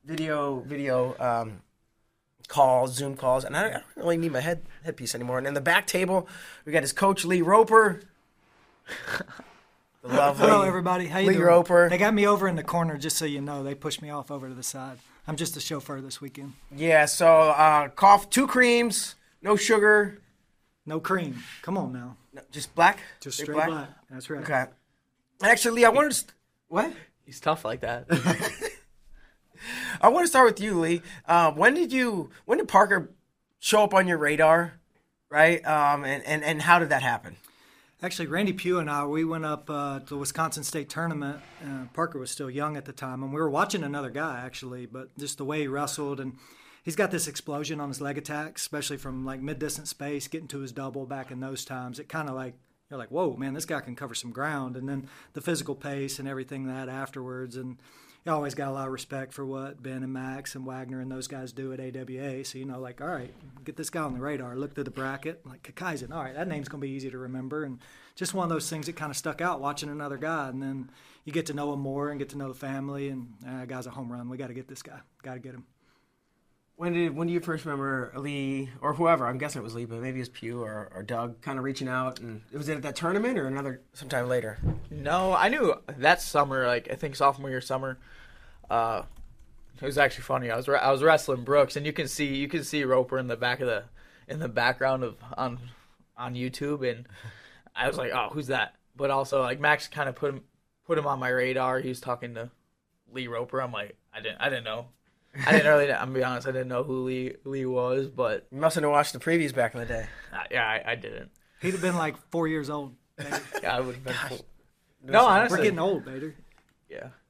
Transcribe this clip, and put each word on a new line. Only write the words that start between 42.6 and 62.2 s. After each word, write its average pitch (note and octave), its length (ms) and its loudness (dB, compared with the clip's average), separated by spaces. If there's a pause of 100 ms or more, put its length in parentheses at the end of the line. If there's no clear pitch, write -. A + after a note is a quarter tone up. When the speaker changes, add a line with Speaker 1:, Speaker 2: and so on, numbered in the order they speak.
Speaker 3:
at C3+ 80 -12
the C3+ 80 -14
time, C3 280 -10
and C3+ 80 -8
we C#3+ 80 -4
were D#3 120 0
watching F3+ 320 0
another C#3+ 260 -6
guy, C#3 340 -6
actually, B2+ 440 -12
but B2 320 -16
just C#3+ 180 -10
the C#3+ 80 -10
way D3+ 160 -2
he C#3+ 80 -2
wrestled, C#3 500 -4
and C3 200 -10 (440)
he's D#3+ 140 -6
got G3 140 2
this D#3+ 180 -4
explosion D3+ 500 -8
on C#3+ 100 -6
his C3+ 120 -10
leg C#3+ 160 -6
attack, D3+ 400 -8
especially D3 400 -6
from, C3 300 -10
like, C3 160 -8
mid-distance D3+ 480 -6
space, C#3+ 380 -8
getting D#3+ 200 -10
to C#3+ 120 -10
his C3 120 -10
double C3+ 320 -10
back C3 260 -10
in B2+ 100 -10
those C3 260 -8
times. B2+ 320 -10
It D3+ 100 -16
kinda, D3+ 240 -6
like, C3 220 -8 (340)
you're C3+ 120 -12
like, A2 100 -14
"Whoa, D3+ 260 -2
man, C3+ 160 -6
this D3 120 -6
guy D3+ 160 -4
can B2 160 -12
cover A#2 180 -12
some A#2+ 160 -8
ground." C3+ 460 -6
And C3 120 -8
then C3+ 200 -8 (240)
the D3+ 80 -10
physical D3 340 -4
pace C#3 460 -8
and C#3 80 -8
everything C3 400 -8
that C3 200 -8
afterwards, B2+ 680 -10
and B2+ 220 -12 (460)
you E3+ 60 -6
always D3 240 -2
got C#3 140 -6
a C3+ 40 -6
lot C3+ 140 -6
of C3 60 -6
respect C3+ 400 -10
for C#3 120 -12
what C3+ 380 -10
Ben C3 220 -8
and C3 80 -8
Max C3 420 -10
and C3 100 -12
Wagner C3 360 -10
and B2+ 100 -8
those C3 160 -10
guys C3 260 -12
do C3 200 -10
at C3 80 -10
A C3 100 -10
W C3 320 -12